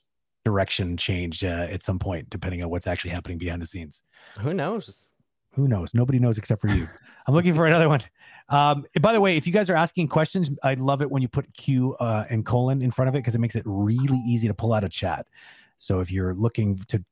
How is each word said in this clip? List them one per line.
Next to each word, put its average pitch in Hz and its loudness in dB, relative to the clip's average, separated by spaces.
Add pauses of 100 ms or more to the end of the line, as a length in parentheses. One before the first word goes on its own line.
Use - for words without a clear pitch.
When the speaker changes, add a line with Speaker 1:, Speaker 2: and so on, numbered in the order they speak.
(460)
Speaker 1:
direction 95 0
change, 87 -4
uh, 87 -2
at 92 -8
some 95 -2
point, 87 -6
depending 87 -6
on 82 -4
what's 87 -4
actually 87 -4
happening 87 -8
behind 85 -6
the 80 -8
scenes. 80 -14 (380)
Speaker 2:
Who 131 -4
knows? 220 -6 (400)
Speaker 1:
Who 139 2
knows? 95 0
Nobody 123 4
knows 117 2
except 107 -4
for 104 0
you. 87 2 (200)
Speaker 2:
<laughs> - -16
Speaker 1:
I'm 135 4
looking 175 4
for 160 4
another 160 6
one. 147 4 (480)
Um, 143 2 (140)
by 214 4
the 214 4
way, 185 4
if 135 0
you 170 2
guys 202 2
are 175 2
asking 160 0
questions, 160 0 (140)
I 135 2
love 135 0
it 143 -2
when 135 0
you 123 0
put - -6
Q, 131 0
uh, 110 -2
and 113 -2
colon 127 2
in 127 0
front 131 0
of 127 0
it 143 -2
'cause 113 -2
it 113 0
makes 117 -2
it 110 -4
really 113 0
easy 117 2
to 101 0
pull 113 0
out 104 2
a 87 -2
chat. 82 -6 (500)
So 95 0
if 90 -4
you're 92 -2
looking 104 0 (120)
to, 98 -2